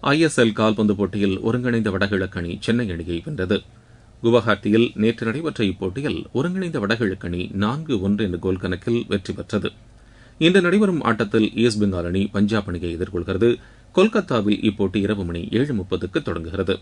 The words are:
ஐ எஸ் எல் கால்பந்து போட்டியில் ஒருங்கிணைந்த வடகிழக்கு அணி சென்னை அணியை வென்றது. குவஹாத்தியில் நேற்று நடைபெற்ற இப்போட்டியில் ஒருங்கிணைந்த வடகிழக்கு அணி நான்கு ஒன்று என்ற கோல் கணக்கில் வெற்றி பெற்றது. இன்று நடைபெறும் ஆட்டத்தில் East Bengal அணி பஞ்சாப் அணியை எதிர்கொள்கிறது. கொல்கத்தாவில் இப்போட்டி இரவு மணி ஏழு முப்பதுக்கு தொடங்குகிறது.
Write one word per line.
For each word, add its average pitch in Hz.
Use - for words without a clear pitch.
ஐ 139
எஸ் 156
எல் 113
கால்பந்து 107
போட்டியில் 98
ஒருங்கிணைந்த 117
வடகிழக்கு 95
அணி 85
சென்னை 117
அணியை 82
வென்றது. 92
குவஹாத்தியில் 113
நேற்று 113
நடைபெற்ற 135
இப்போட்டியில் 95
ஒருங்கிணைந்த 170
வடகிழக்கு 101
அணி 87
நான்கு 117
ஒன்று 104
என்ற 90
கோல் 92
கணக்கில் 95
வெற்றி 101
பெற்றது. -
இன்று 180
நடைபெறும் 185
ஆட்டத்தில் 110
East 107
Bengal 92
அணி 95
பஞ்சாப் 104
அணியை 87
எதிர்கொள்கிறது. 92
கொல்கத்தாவில் 147
இப்போட்டி 98
இரவு 101
மணி 87
ஏழு 135
முப்பதுக்கு 95
தொடங்குகிறது. 90